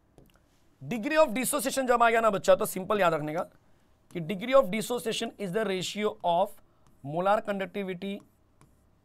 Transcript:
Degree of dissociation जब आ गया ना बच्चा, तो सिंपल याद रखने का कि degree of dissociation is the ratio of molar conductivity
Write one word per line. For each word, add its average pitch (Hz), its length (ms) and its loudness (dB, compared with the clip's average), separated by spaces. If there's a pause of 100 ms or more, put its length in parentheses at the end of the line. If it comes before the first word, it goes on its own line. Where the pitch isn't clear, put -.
(800)
Degree 240 380 -2
of 269 160 4
dissociation 262 520 -2
जब 233 160 4
आ 233 60 6
गया 226 120 2
ना 226 80 4
बच्चा, 190 260 4
तो 202 120 0
सिंपल 190 340 -2
याद 170 120 4
रखने 151 200 -4
का 180 100 -4 (720)
कि 175 80 -6
degree 208 320 -2
of 240 160 4
dissociation 226 640 -4
is 196 140 -6
the 214 160 0
ratio 196 580 -4
of 180 240 2 (540)
molar 180 400 0
conductivity 196 720 -6 (880)